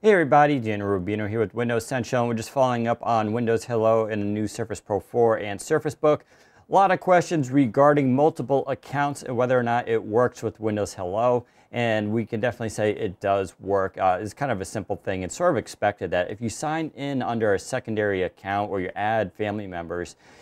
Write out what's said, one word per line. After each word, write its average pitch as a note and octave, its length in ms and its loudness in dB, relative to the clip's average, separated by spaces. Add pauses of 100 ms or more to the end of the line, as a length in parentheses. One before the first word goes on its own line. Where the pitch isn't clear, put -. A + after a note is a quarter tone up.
Hey A3 60 6
everybody, D3 480 6
Daniel G#2 300 -2
Rubino G2+ 400 -2
here G#2+ 100 -2
with G#2 160 0
Windows A#2 320 -2
Central, B2 360 -2
and A#2+ 60 0
we're A#2+ 60 -2
just A2 160 -8
following B2 380 0
up A#2 180 0
on G#2+ 260 0
Windows A2+ 340 0
Hello A2+ 400 2
in G#2+ 120 -4
the G2+ 80 -2
new G#2 220 -2
Surface A2 320 -8
Pro G2+ 180 -2
four A#2 400 2
and G2+ 220 -8
Surface D3+ 340 -2
Book. D3+ 300 0 (440)
A - 40 -6
lot F#3 180 4
of F3+ 80 2
questions E3 540 2
regarding C#3 600 4
multiple C#3 540 0
accounts C#3+ 560 -4
and B2+ 140 -6
whether B2 200 2
or B2 60 2
not A#2 240 0
it A2+ 160 0
works A2+ 400 0
with A2 160 -6
Windows G#2 340 -2
Hello, A#2 540 0 (240)
and A2 400 0
we A2 160 0
can A2 140 -6
definitely A#2 300 -4
say G#2+ 200 0
it F#2+ 300 -6
does G2 400 0
work. F#2+ 360 -2
Uh, F#2 240 2
it's G#2 140 -8
kind C#3 160 -4
of G2+ 100 -4
a F#2+ 40 -6
simple G2 320 -8
thing. F#2+ 260 -6
It's F2+ 140 -8
sort F3 160 2
of C3+ 40 2
expected G#2 540 -2
that F2+ 220 0
if G#2+ 80 -10
you A#2 80 -4
sign D#3 480 -6
in C#3 260 -4
under G#2+ 320 0
a F#2 60 0
secondary G#2 640 -2
account G2 480 -4
or G2 80 -2
you F2+ 160 -6
add G#2+ 360 0
family G#2 360 -6
members, F2 480 -8 (260)